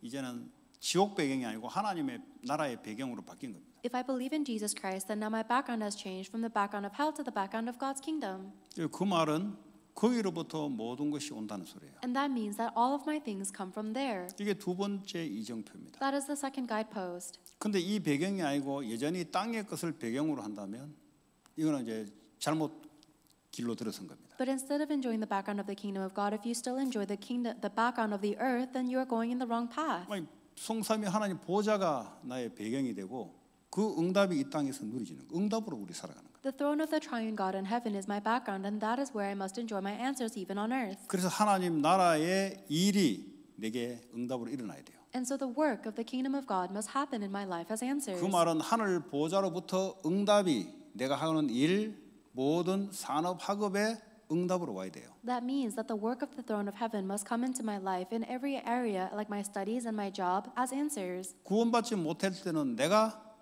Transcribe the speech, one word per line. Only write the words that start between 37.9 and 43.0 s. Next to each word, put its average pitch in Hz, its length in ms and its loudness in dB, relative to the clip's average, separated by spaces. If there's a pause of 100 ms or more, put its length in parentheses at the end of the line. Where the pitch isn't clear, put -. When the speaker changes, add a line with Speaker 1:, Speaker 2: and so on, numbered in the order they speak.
Speaker 2:
is 196 140 -2
my 208 140 0
background, 214 440 0
and 208 140 -2
that 220 200 0
is 269 140 -2
where 202 140 0
I 202 80 -2
must 190 220 -4
enjoy 220 240 -2
my 196 100 -2
answers 233 460 -2
even 190 200 -4
on 214 140 0
earth. 233 380 -2
Speaker 1:
그래서 185 180 2
하나님 180 540 4
나라의 180 880 4
일이 170 680 4 (220)